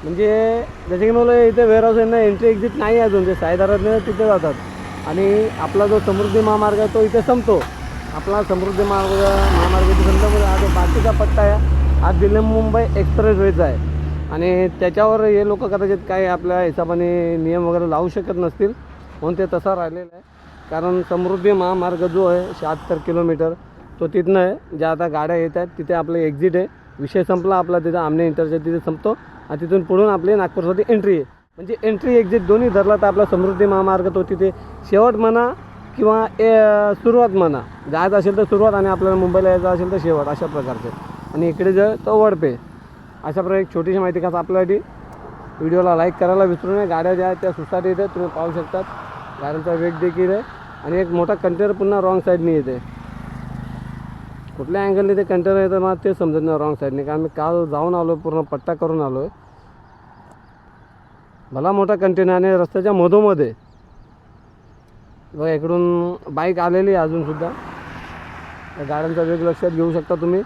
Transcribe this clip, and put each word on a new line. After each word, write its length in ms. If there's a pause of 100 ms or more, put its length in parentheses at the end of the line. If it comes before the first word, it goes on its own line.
म्हणजे 600 (260)
जसे 160
की 60
मला 320
इथे 220
वेअरहाऊस 320
आहे 80
ना, 120
एंट्री 300
एक्झिट 280
नाही 240
आहे 100
अजून, 160
ते 100
सायदारातनं 640
तिथे 260
जातात. 280 (540)
आणि 420 (100)
आपला 280
जो 120
समृद्धी 420
महामार्ग 380
आहे 140
तो 80
इथे 200
संपतो. 400 (540)
आपला 280
समृद्धी 400
मार्ग, 260 (480)
महामार्ग 280
इथे 180
संपतो. 260
म्हणजे 160
हा 120
जो 100
बाकीचा 440
पट्टा 300
आहे, 420 (160)
हा 120
दिल्ली 280
मुंबई 420
एक्सप्रेसवेचा 840
आहे 140 (560)
आणि 340
त्याच्यावर 560
हे 240
लोक 160
कदाचित 340 (100)
काही 180
आपल्या 360
हिशोबाने 760
नियम 300
वगैरे 220
लावू 200
शकत 260
नसतील, 320 (540)
म्हणून 160
ते 160
तसा 220
राहिलेला 380
आहे. 80 (500)
कारण 380
समृद्धी 420
महामार्ग 560
जो 180
आहे 220 (140)
शहात्तर 340
किलोमीटर, 580 (460)
तो 80
तिथनं 320
आहे. 380
ज्या 140
आता 160
गाड्या 280
येत 200
आहेत 120 (100)
तिथे 160
आपलं 240
एक्झिट 380
आहे, 120 (320)
विषय 240
संपला 320
आपला, 240
तिथं 180
आमने 300
इंटरचेंज 380
तिथे 140
संपतो 380 (320)
आणि 120
तिथून 220
पुढून 260
आपली 260
नागपूरसाठी 540
एंट्री 260
आहे. 80 (340)
म्हणजे 260
एंट्री 320
एक्झिट 320
दोन्ही 220
धरला 260
तर 120
आपला 180
समृद्धी 400
महामार्ग 500
तो 80
तिथे 280 (380)
शेवट 260
म्हणा 380 (440)
किंवा 300 (120)
ए, 100 (440)
सुरुवात 360
म्हणा, 320 (300)
जायचं 280
असेल 180
तर 60
सुरुवात 300
आणि 140
आपल्याला 300
मुंबईला 320
यायचं 240
असेल 180
तर 60
शेवट, 300
अशा 180
प्रकारचे. 680 (200)
आणि 160
इकडे 240
जर 220 (100)
तो 120
वडपे. 340 (720)
अशा 180
प्रकारे 200
एक 120
छोटीशी 260
माहिती 200
खास 140
आपल्यासाठी. 420 (840)
व्हिडिओला 360
लाईक 180
करायला 300
विसरू 280
नये. 140
गाड्या 300
ज्या 100
आहेत 160
त्या 100
सुसाट 340
येतात, 220
तुम्ही 280
पाहू 160
शकतात, 320 (580)
गाड्यांचा 320
वेग 280
देखील 300
आहे. 100 (440)
आणि 120
एक 100
मोठा 260
कंटेनर 380
पुन्हा 300
रॉंग 180
साईडने 340
येते. 240 (1800)
कुठल्या 260
अँगलने 320
ते 80
कंटेनर 340
येतं 220
मला 140 (100)
ते 100
समजत 280
नाही 160
रॉंग 180
साईडने, 280
कारण 160
मी 180
काल 280
जाऊन 300
आलो, 200
पूर्ण 260
पट्टा 320
करून 280
आलो 180
आहे. 100 (2250)
भला 200
मोठा 240
कंटेनर 380
आणि 180
रस्त्याच्या 420
मधोमध 480
आहे. 320 (1600)
बघा, 180
इकडून 640 (180)
बाईक 280
आलेली 340
आहे 100
अजूनसुद्धा. 420 (1300)
या 40
गाड्यांचा 380
वेग 200
लक्षात 280
घेऊ 240
शकता 220
तुम्ही. 300